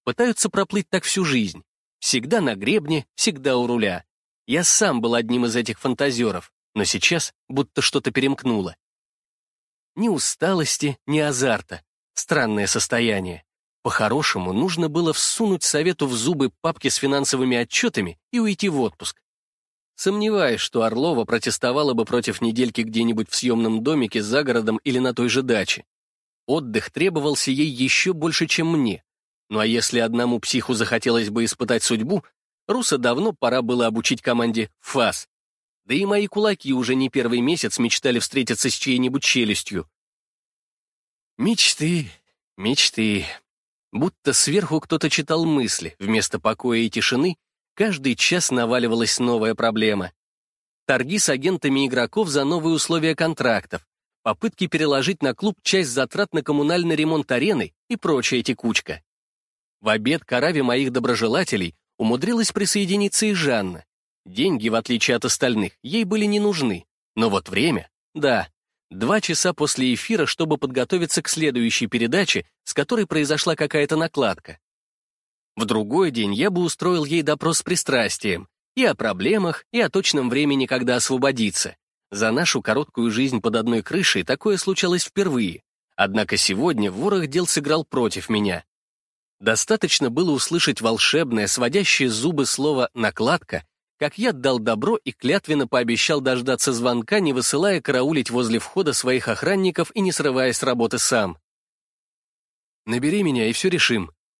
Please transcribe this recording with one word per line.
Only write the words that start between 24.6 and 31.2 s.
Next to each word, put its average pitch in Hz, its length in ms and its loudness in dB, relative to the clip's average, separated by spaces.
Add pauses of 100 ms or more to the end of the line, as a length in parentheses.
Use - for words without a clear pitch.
или 127 140 0
на 127 160 0
той 120 160 0
же 131 120 2
даче. 113 420 0 (600)
Отдых 127 440 -2
требовался 151 600 0
ей 143 180 2
еще 131 440 2
больше, 165 340 -2
чем 165 240 0
мне. 123 320 0 (460)
Ну 107 100 -2
а 107 80 2
если 117 340 2
одному 120 400 0
психу - 340 -2
захотелось 113 560 0